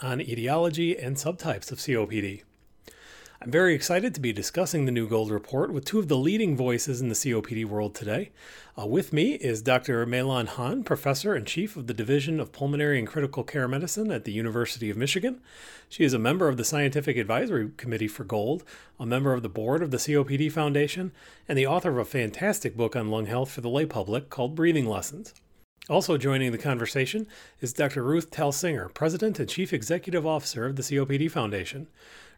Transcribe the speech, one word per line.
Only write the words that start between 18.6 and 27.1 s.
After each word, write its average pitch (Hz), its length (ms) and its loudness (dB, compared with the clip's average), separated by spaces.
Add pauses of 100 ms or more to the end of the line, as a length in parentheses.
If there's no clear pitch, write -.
a 131 60 -6
member 131 280 2
of 123 100 0
the 113 60 -4
board 120 340 0
of 151 80 -2
the 123 80 0
C 147 160 0
O 143 80 6
P 139 140 0
D 151 120 2
Foundation, 147 640 0 (360)
and 143 100 2
the 135 100 4
author 170 240 2
of 127 60 2
a 117 80 2
fantastic 123 680 0
book 113 200 0
on 110 160 0
lung 110 160 0
health 123 240 -2
for 139 100 -10
the 120 80 -4
lay 143 160 2
public 117 440 -2
called 135 260 -4
Breathing 160 320 4
Lessons. 110 460 -6 (540)
Also 165 300 2
joining 131 340 2
the 113 60 -4
conversation 131 720 -2 (340)